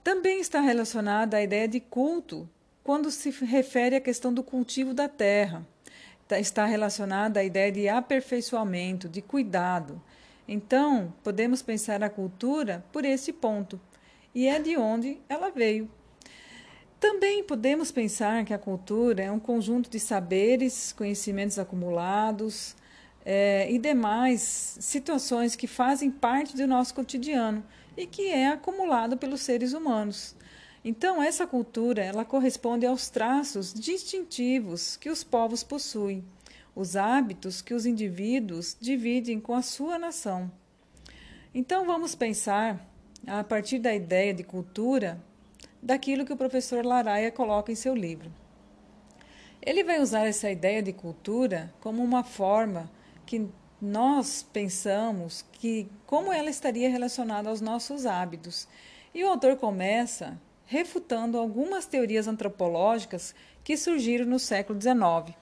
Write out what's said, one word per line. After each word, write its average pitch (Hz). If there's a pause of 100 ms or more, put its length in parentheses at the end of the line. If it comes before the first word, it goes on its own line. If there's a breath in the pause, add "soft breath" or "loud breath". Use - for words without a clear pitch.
Também 381
está 320
relacionada 220
à 208
ideia 208
de 226
culto, 247 (340)
quando 302
se 285
refere 254
à 269
questão 247
do 262
cultivo 262
da 285
terra. 202 (600 loud breath)
Tá, 202
está 208
relacionada 208
à 196
ideia 190
de 202
aperfeiçoamento, 220
de 170
cuidado. 180 (440 loud breath)
Então, 208 (100)
podemos 226
pensar 214
a 208
cultura 202
por 294
esse 269
ponto, 208 (560 soft breath)
e 247
é 285
de 320
onde 233
ela 339
veio. 220 (1080 loud breath)
Também 403
podemos 285
pensar 220
que 208
a 202
cultura 208
é 196
um 214
conjunto 233
de 220
saberes, 208
conhecimentos 202
acumulados, 196 (500 loud breath)
é, 196
e 240
demais 240
situações 254
que -
fazem 269
parte 269
do 269
nosso 254
cotidiano 240 (320 loud breath)
e 359
que 392
é 269
acumulado 294
pelos 269
seres 254
humanos. 233 (480 loud breath)
Então, 302
essa 330
cultura, 233
ela 202
corresponde 247
aos 254
traços 233
distintivos 247
que -
os 311
povos 226
possuem, 202 (500 loud breath)
os 185
hábitos 196
que -
os 233
indivíduos 208
dividem 233
com 220
a 247
sua 320
nação. 196 (1040 loud breath)
Então, 359
vamos 339
pensar, 214 (440)
a 208
partir 208
da 233
ideia 190
de 175
cultura, 185 (580 loud breath)
daquilo 269
que 277
o 254
professor 254
Laraia 226
coloca 214
em 226
seu 262
livro. 165 (1300 loud breath)
Ele 359
vai 330
usar 220
essa 214
ideia 190
de 190
cultura 185
como 220
uma 247
forma 196 (340 loud breath)
que 220 (340)
nós 233 (100)
pensamos 202
que 220 (160)
como 370
ela 311
estaria 247
relacionada 240
aos 220
nossos 240
hábitos. 175 (460 loud breath)
E 339
o 392
autor 269
começa 202 (260)
refutando 240
algumas 247
teorias 220
antropológicas 196 (260 loud breath)
que 302
surgiram 247
no 247
século 208
dezenove. 180